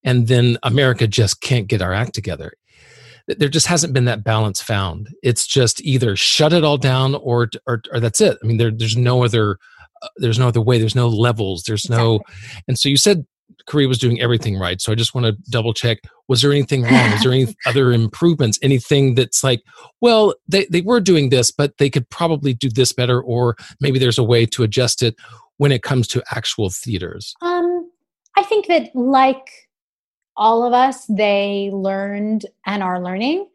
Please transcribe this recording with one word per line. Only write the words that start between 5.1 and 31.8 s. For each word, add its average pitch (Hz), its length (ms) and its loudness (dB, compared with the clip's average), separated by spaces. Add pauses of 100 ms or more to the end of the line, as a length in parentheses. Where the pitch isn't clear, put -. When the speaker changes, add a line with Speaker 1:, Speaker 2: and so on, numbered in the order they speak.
Speaker 1:
It's 123 240 0
just - 360 0
either 123 340 0
shut - 360 2
it 170 120 2
all 147 140 2
down 131 360 0
or, 120 360 -2 (160)
or, 120 160 -4 (100)
or 120 80 -2
that's 113 200 -2
it. 196 220 2
I 110 40 -4
mean, 113 100 0
there, 113 160 2
there's 110 240 -2
no 123 260 2
other, 107 360 0 (440)
uh, - 140 -16
there's 117 220 0
no 127 100 4
other 117 120 0
way. 117 180 2
There's 110 180 0
no 120 120 2
levels. 107 540 0
There's 107 260 -6
no, 117 280 2
Speaker 2:
Exactly. - 520 -12
Speaker 1:
and 127 100 -2
so 143 100 -2
you 143 80 0
said 175 280 2 (420)
Korea 143 220 2
was 127 100 0
doing 117 220 0
everything 113 380 -2
right. 92 220 -4
So 110 120 -4
I - 20 0
just 113 200 -4
wanna 117 180 0 (180)
double 113 220 -2
check. 117 260 -2 (300)
Was 123 140 0
there 143 100 4
anything 139 300 0
wrong? 117 300 4
Was 107 100 0
there 127 100 2
any 131 140 2 (140)
Speaker 2:
<laughs> - 60 -6
Speaker 1:
other 127 260 2
improvements? 120 720 2
Anything 135 520 2
that's 123 280 0
like, 127 200 0 (380)
"Well, 220 340 4 (120)
they, 196 200 0
they 175 160 -2
were 226 180 2
doing 165 300 4
this, 127 200 2
but - 280 -2
they 139 100 2
could 127 220 -2
probably 147 420 -2
do 123 160 -4
this 120 240 0
better," 123 300 0
or 120 340 -2 (240)
maybe 139 180 0
there's 127 200 2
a 127 60 2
way 117 220 4
to - 180 -4
adjust 123 380 0
it 113 140 0 (400)
when 143 160 2
it 120 100 0
comes 127 260 -2
to - 220 -4
actual - 400 -4
theaters? 92 680 -10
Speaker 2:
Um, 349 500 -4 (460)
I 403 60 2
think 415 240 -2
that, 320 280 0
like 262 540 2 (880)
all 226 300 2
of 240 60 0
us, 254 340 0
they 202 680 0
learned 202 760 -4 (200)